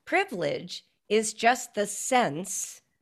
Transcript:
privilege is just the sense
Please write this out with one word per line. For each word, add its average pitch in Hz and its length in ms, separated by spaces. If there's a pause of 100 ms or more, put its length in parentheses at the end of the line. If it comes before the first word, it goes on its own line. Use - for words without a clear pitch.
privilege 180 800 (240)
is 214 260
just 247 400
the 202 120
sense 196 920 (220)